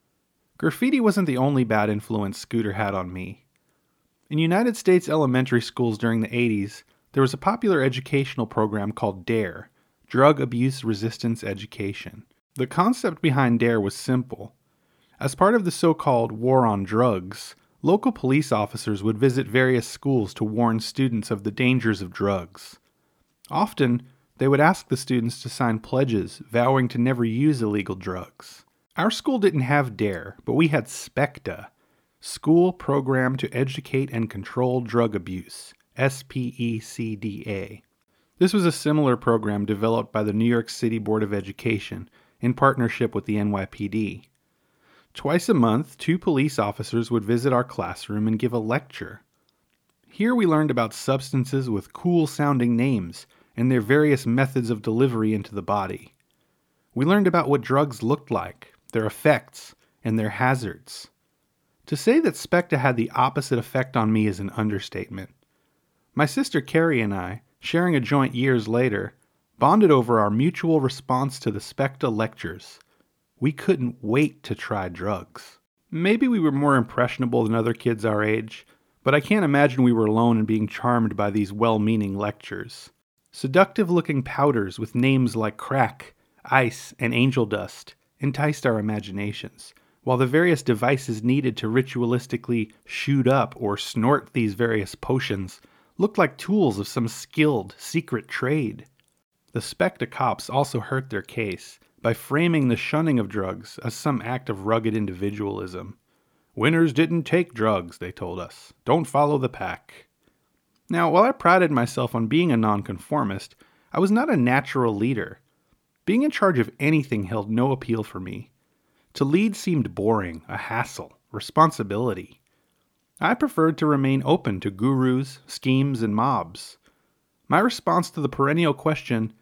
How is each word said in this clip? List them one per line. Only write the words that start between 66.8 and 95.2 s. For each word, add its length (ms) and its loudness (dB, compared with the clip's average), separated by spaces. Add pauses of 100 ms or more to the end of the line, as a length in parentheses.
and 100 -2
I, 300 -8 (180)
sharing 340 0
a 60 4
joint 340 0
years 320 0
later, 480 0 (440)
bonded 320 6
over 300 4
our 100 2
mutual 500 2
response 600 -2
to 100 -2
the 100 -6
specta 500 -4
lectures. 720 -6 (600)
We 100 2
couldn't 500 -2
wait 440 0
to 100 -6
try 340 -6
drugs. 720 -8 (320)
Maybe 380 2
we 100 2
were 140 2
more 240 4
impressionable 640 0
than 140 2
other 180 0
kids 300 -2
our 180 0
age, 420 -2 (380)
but 140 2
I 40 4
can't 240 2
imagine 380 4
we 80 6
were 160 2
alone 320 4
in 60 2
being 240 0
charmed 480 0
by 140 0
these 220 -2
well-meaning 640 0
lectures. 760 -10 (400)
Seductive-looking 880 0
powders 560 0
with 160 -8
names 400 2
like 220 -2
crack, 580 -4 (300)
ice, 560 0
and 120 0
angel 320 2
dust 520 -8 (240)
enticed 440 -2
our 140 2
imaginations, 960 -6 (300)
while 140 0
the 60 4
various 380 2
devices 640 0
needed 320 0
to 100 -6
ritualistically 1040 -2 (140)
shoot 420 -2
up 300 0
or 200 -2
snort 580 0
these 200 0
various 400 -2
potions 640 -4 (380)